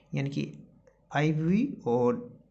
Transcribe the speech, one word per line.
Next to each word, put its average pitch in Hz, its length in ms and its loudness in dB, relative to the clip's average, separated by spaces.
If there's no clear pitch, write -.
यानी 139 180 -2
कि 143 180 -4
आईवी 160 560 2
और 120 400 2